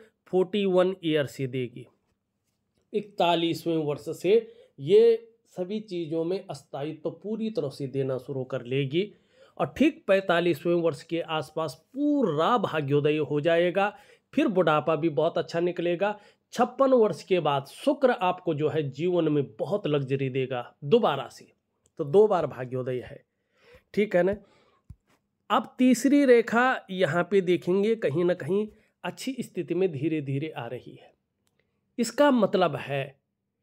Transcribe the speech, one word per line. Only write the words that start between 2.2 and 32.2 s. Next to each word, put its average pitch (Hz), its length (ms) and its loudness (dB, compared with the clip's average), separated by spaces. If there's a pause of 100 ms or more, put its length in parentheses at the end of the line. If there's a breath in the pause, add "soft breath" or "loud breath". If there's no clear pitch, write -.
इकतालीसवें 170 840 0
वर्ष 147 360 -4
से 180 220 0 (440 loud breath)
ये 226 500 4 (280)
सभी 185 240 -6
चीज़ों 165 440 -6
में 190 260 -4
स्थायित्व 151 640 -10
पूरी 214 380 -8
तरह 151 180 -4
से 139 200 -8
देना 131 280 -4
शुरू 131 280 -8
कर 127 200 -8
लेगी 143 460 -2 (460 soft breath)
और 165 200 -4
ठीक - 300 2
पैंतालीसवें 175 680 2
वर्ष 165 280 0
के 165 180 -4
आसपास 156 520 -6 (120)
पूरा 247 760 0
भाग्योदय 151 600 0
हो 147 220 -2
जाएगा। 175 520 2 (400 loud breath)
फिर 320 160 2
बुढ़ापा 160 460 2
भी 156 160 -2
बहुत 160 260 0
अच्छा 170 220 -4
निकलेगा। 175 580 -2 (360 soft breath)
छप्पन 262 400 2
वर्ष 208 300 4
के 180 180 0
बाद 139 260 0
शुक्र 277 440 0
आपको 180 420 -2
जो 147 160 -2
है 151 120 -2 (100)
जीवन 170 360 0
में 147 160 2 (120)
बहुत 180 320 -4
लग्जरी 139 420 -2
देगा 127 340 -4 (220)
दोबारा 147 440 2
से, - 180 -20 (520)
तो 165 60 -6
दो 196 220 6
बार 170 200 0
भाग्योदय 127 540 -6
है, - 220 -18 (680 soft breath)
ठीक 208 220 0
है 175 80 4
ना। 196 120 0 (1120 soft breath)
अब 220 300 0
तीसरी 254 460 4
रेखा 240 640 4
यहाँ 175 320 0
पे 196 180 2
देखेंगे, 180 540 0
कहीं 175 300 -2
ना 180 100 2
कहीं 190 320 -4 (360 soft breath)
अच्छी 180 380 -10
स्थिति 170 340 -8
में 185 160 0
धीरे 156 300 -4
धीरे 139 280 -6
आ 135 180 -12
रही 120 260 -14
है। - 200 -20 (840)
इसका 277 340 2